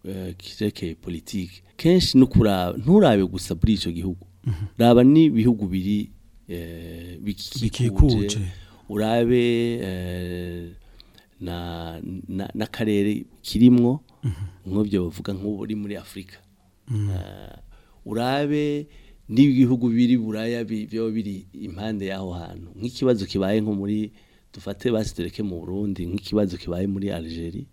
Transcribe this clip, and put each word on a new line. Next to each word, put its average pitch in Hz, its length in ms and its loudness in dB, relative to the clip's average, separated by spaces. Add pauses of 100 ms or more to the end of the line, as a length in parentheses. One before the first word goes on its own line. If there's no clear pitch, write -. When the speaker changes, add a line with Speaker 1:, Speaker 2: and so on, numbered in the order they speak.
Speaker 1:
eh, 92 320 -10
kirekeye - 580 -8
politike, - 680 -10 (140)
kenshi 170 420 4
no 131 80 10
kuraba, 98 520 2
nturabe 123 480 6
gusa 90 280 -6
muri 110 200 2
ico 90 180 -2
gihugu. 87 340 -6 (200)
Speaker 2:
Mhm. 104 180 -4 (140)
Speaker 1:
Raba 120 260 6
n'ibihugu 123 640 4
biri, 95 420 -2 (400)
eh, 85 720 -12
bikikuje. 104 440 -8
Speaker 2:
Bikikuje. 107 760 2 (480)
Speaker 1:
Urabe, 117 920 2
eh, 90 880 -8 (680)
na, 85 600 -10 (280)
na, 95 260 -6
n'akarere 107 720 -2 (180)
kirimwo, 123 580 6 (220)
Speaker 2:
Mhm. 95 220 -4 (220)
Speaker 1:
nk'ubyo 98 380 0
bavuga 87 300 -8
nk'ubu 98 260 -6
uri 107 140 -8
muri 104 220 -8
Afrika. 92 420 -16 (500)
Speaker 2:
Mhm. 104 220 -4
Speaker 1:
Eh, - 460 -10 (500)
urabe 147 800 -2 (420)
n'ibihugu 123 640 6
biri 120 280 4
Buraya 113 460 -4
bi-, 107 220 -6
vyo 110 240 -4
biri 101 420 -6
impande 95 540 -8
y'aho 95 260 -6
hantu. 87 460 -12
Nk'ikibazo 120 480 0
kibaye 98 340 0
nko 107 140 -2
muri 107 380 -4 (440)
dufate 101 340 -8
basi 110 240 -2
tureke 90 300 -8
mu 90 160 -6
Burundi 92 480 -6
nk'ikibazo 101 480 -2
kibaye 90 320 -4
muri 98 240 -4
Algeria 85 600 -10